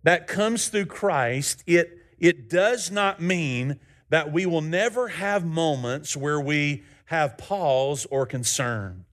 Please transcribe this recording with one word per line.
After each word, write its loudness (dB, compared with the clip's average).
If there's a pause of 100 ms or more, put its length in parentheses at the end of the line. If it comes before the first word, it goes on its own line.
that 4
comes 0
through 0
Christ, -2
it, 4 (300)
it 2
does 0
not 0
mean -2 (280)
that 0
we 0
will 0
never -2
have -2
moments -2
where -2
we 0 (220)
have 0
pause 0
or 0
concern. -4